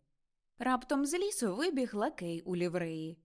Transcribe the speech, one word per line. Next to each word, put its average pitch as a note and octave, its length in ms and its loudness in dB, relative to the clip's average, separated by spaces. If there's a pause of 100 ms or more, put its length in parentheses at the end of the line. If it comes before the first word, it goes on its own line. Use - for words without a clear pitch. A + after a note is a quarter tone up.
(580)
Раптом C4 480 2
з E4 120 0
лісу B3+ 380 0
вибіг C#4 380 0
лакей F3 480 -2
у F3+ 140 -2
лівреї E3 680 -2